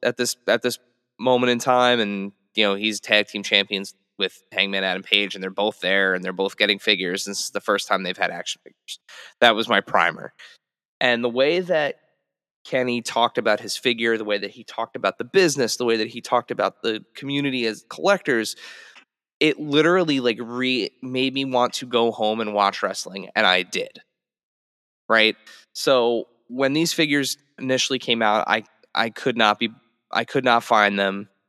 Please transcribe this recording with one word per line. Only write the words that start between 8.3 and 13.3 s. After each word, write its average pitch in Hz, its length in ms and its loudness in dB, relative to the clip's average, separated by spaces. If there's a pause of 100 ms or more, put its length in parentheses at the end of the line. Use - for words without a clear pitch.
action 87 320 -10
figures. - 360 -20 (420)
That 117 140 6
was 110 120 -2
my 107 140 4
primer. - 540 0 (680)
And 120 240 0
the 123 60 0
way 143 300 0
that 165 400 -2 (640)
Kenny 127 340 -2
talked 117 380 0